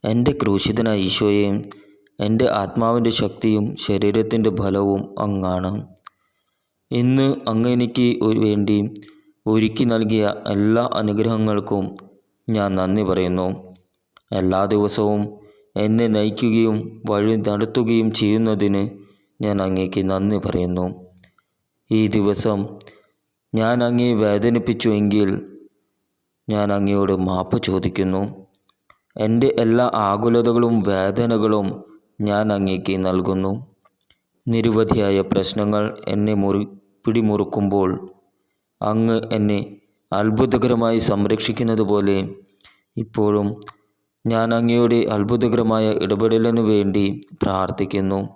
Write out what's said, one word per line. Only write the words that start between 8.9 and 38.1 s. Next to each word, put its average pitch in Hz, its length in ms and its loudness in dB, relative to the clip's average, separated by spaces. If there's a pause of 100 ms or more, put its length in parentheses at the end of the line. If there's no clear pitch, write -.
ഒരുക്കി 110 400 0
നൽകിയ 110 380 0 (240)
എല്ലാ 107 360 2 (100)
അനുഗ്രഹങ്ങൾക്കും 104 920 0 (640)
ഞാൻ 104 280 0
നന്ദി 95 280 0
പറയുന്നു. 90 440 0 (840)
എല്ലാ 95 340 0
ദിവസവും 104 560 0 (540)
എന്നെ 110 320 2
നയിക്കുകയും 110 680 2 (300)
വഴി 107 320 2
നടത്തുകയും 110 760 0
ചെയ്യുന്നതിന് 104 720 0 (560)
ഞാൻ 104 220 -2
അങ്ങേക്ക് 95 420 -2
നന്ദി 95 340 0
പറയുന്നു. 90 480 -2 (1040)
ഈ 110 180 2
ദിവസം 104 520 0 (920)
ഞാൻ 113 300 0
അങ്ങയെ 120 300 2
വേദനിപ്പിച്ചുവെങ്കിൽ 104 1160 2 (1160)
ഞാൻ 104 260 0
അങ്ങയോട് 101 440 2
മാപ്പ് 92 400 -2
ചോദിക്കുന്നു. 95 640 -2 (960)
എൻ്റെ 113 340 2 (100)
എല്ലാ 117 260 4 (100)
ആകുലതകളും 117 840 2
വേദനകളും 101 840 0 (540)
ഞാൻ 104 320 0
അങ്ങേക്ക് 95 440 0
നൽകുന്നു. 95 540 0 (960)
നിരവധിയായ 110 760 2
പ്രശ്നങ്ങൾ 104 640 0 (240)
എന്നെ 104 260 0
മുറി-, 98 360 0 (320)
പിടിമുറുക്കുമ്പോൾ 101 880 0 (920)